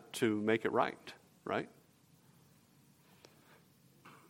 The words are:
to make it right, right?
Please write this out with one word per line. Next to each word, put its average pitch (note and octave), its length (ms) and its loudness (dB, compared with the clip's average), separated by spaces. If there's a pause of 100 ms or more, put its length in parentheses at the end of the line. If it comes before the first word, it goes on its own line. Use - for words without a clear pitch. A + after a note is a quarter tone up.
(140)
to G#2+ 260 2
make A2 240 2
it G#2 80 0
right, - 420 -2 (300)
right? - 240 -2 (2750)